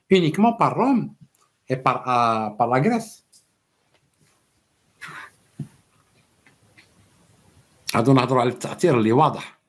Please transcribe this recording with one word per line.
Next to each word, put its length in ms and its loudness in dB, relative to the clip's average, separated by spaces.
uniquement 440 2
par 220 0
Rome 380 0
et 60 -2
par, 220 -2
euh, 500 0
par 100 0
la 120 0
Grèce. 440 -4
هادو 180 2
نهضروا 280 2
على 80 0
التأثير 480 -2
اللي 140 2
واضح. 580 0